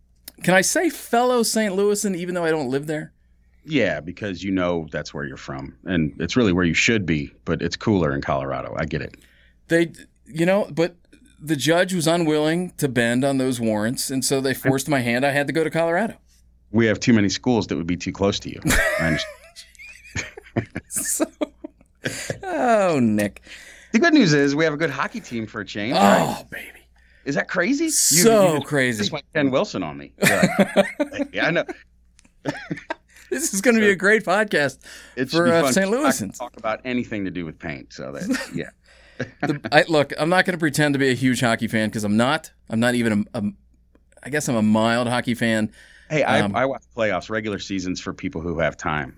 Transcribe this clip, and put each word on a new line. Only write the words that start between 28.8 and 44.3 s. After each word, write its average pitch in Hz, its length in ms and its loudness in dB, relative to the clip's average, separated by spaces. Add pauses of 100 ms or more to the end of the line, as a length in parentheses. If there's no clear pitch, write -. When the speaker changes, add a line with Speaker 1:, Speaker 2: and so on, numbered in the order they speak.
Speaker 2:
just 101 140 -2
went 143 120 -10 (100)
Ken 143 160 2
Wilson 135 320 -2
on 73 140 -8
me. 71 160 -14 (100)
Yeah. - 600 2 (100)
Speaker 1:
<laughs> 285 400 -6
Speaker 2:
Yeah, - 140 -2
I - 40 2
know. 170 140 0 (1700)
Speaker 1:
This 269 240 -4
is 190 60 -2
gonna 233 180 4
be 214 80 4
Speaker 2:
So 202 60 6
Speaker 1:
a 190 40 2
great 202 280 2
podcast 180 540 0 (360)
Speaker 2:
it 127 160 -2
should 156 60 0
Speaker 1:
for, 170 80 4
Speaker 2:
be 175 80 4
Speaker 1:
uh, 165 100 4
Speaker 2:
fun 135 100 2
Speaker 1:
Saint 190 180 2
Speaker 2:
to 226 60 2
Speaker 1:
Louisans. 269 420 -2
Speaker 2:
talk 120 180 -12
about 110 280 -4
anything 117 420 -4
to 90 40 -6
do 85 140 -6
with 78 140 -12
paint. 73 340 -12
So 65 200 -12
that, 185 380 -6
Speaker 1:
<laughs> - 40 -18
Speaker 2:
yeah. 69 160 -8 (720)
Speaker 1:
The, 147 180 -2 (100)
I, 151 180 6
look, 151 300 2
I'm 156 100 0
not 185 180 4
gonna 175 120 -4
pretend 147 360 2
to 135 40 0
be 135 120 2
a 127 40 4
huge 123 260 0
hockey 117 280 0
fan 110 220 0
'cause 107 120 -4
I'm 104 140 0
not. 135 340 0 (180)
I'm 110 120 -2
not 120 160 2
even 110 360 2
a, - 60 -6
a, 104 40 -4 (800)
I - 60 -14